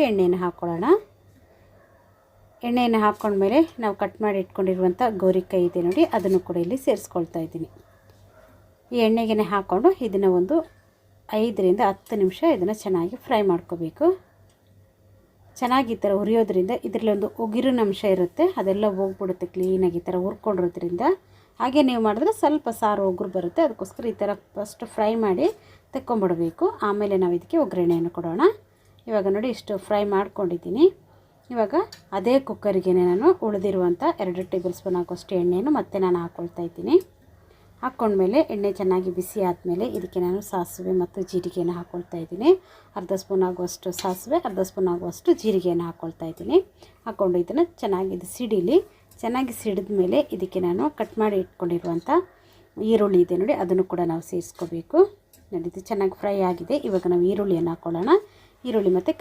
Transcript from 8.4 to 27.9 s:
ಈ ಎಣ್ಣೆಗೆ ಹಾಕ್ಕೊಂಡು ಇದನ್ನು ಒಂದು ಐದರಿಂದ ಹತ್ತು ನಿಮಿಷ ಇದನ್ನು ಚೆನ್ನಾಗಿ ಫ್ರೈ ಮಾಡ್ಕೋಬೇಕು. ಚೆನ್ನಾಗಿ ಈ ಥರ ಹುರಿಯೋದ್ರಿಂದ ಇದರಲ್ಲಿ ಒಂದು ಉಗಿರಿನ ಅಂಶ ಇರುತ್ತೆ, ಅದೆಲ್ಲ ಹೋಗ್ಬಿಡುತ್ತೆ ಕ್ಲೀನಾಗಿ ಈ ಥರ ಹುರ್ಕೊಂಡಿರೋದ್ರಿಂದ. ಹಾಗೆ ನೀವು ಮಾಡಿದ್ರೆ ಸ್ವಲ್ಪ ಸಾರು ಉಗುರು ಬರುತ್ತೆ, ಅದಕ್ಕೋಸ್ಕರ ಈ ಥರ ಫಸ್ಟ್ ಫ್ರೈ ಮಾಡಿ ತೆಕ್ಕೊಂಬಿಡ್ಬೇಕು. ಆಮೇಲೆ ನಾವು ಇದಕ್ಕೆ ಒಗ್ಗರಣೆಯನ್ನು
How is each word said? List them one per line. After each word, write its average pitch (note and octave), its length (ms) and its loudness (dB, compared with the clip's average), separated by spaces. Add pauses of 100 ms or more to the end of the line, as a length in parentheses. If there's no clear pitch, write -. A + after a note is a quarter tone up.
ಈ A#3+ 120 -2
ಎಣ್ಣೆಗೆ A3 480 2
ಹಾಕ್ಕೊಂಡು G3+ 380 2 (160)
ಇದನ್ನು G3 320 2
ಒಂದು F#3+ 180 2 (840)
ಐದರಿಂದ G3+ 480 2
ಹತ್ತು - 320 -6
ನಿಮಿಷ F#3 180 0 (160)
ಇದನ್ನು F#3 260 -2
ಚೆನ್ನಾಗಿ F#3 340 -2 (100)
ಫ್ರೈ B3 120 0 (140)
ಮಾಡ್ಕೋಬೇಕು. E3+ 540 -4 (1500)
ಚೆನ್ನಾಗಿ B3 360 2
ಈ - 80 -16
ಥರ G3+ 80 2 (100)
ಹುರಿಯೋದ್ರಿಂದ G#3 520 2 (140)
ಇದರಲ್ಲಿ A3 260 0
ಒಂದು G#3 140 0 (160)
ಉಗಿರಿನ B3 420 0
ಅಂಶ G3 160 -2 (140)
ಇರುತ್ತೆ, F#3 300 2 (160)
ಅದೆಲ್ಲ G3 260 2 (100)
ಹೋಗ್ಬಿಡುತ್ತೆ F#3+ 560 -4
ಕ್ಲೀನಾಗಿ F#3 480 0
ಈ - 60 -20
ಥರ F3+ 180 -2
ಹುರ್ಕೊಂಡಿರೋದ್ರಿಂದ. F3+ 800 -4 (560)
ಹಾಗೆ C4 300 2
ನೀವು A#3+ 180 0
ಮಾಡಿದ್ರೆ C4 340 2
ಸ್ವಲ್ಪ D4+ 260 2 (120)
ಸಾರು G#3 320 2
ಉಗುರು F#3 260 -4
ಬರುತ್ತೆ, F3 300 0
ಅದಕ್ಕೋಸ್ಕರ A3+ 460 -6
ಈ - 100 -8
ಥರ G3+ 120 -2 (220)
ಫಸ್ಟ್ G#3 260 -10 (120)
ಫ್ರೈ G#3+ 140 2 (160)
ಮಾಡಿ G#3 220 2 (480)
ತೆಕ್ಕೊಂಬಿಡ್ಬೇಕು. F#3+ 720 -2 (220)
ಆಮೇಲೆ G3+ 340 0
ನಾವು F3 160 2
ಇದಕ್ಕೆ E4 240 -2
ಒಗ್ಗರಣೆಯನ್ನು F3 560 0